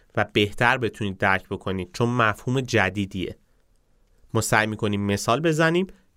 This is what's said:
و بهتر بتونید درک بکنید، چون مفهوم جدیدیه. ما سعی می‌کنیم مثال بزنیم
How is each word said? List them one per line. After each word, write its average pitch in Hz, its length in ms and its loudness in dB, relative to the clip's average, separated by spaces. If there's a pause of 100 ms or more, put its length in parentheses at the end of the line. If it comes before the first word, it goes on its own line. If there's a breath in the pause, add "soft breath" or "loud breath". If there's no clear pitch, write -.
(160 soft breath)
و 107 160 0
بهتر 117 460 2
بتونید 104 400 -4
درک 95 300 0
بکنید، 95 440 -6
چون 120 160 0
مفهوم 123 520 0
جدیدیه. 98 800 -2 (960)
ما 113 60 2
سعی 110 260 2
می‌کنیم 104 400 -2
مثال 101 340 0
بزنیم 165 460 0 (300 soft breath)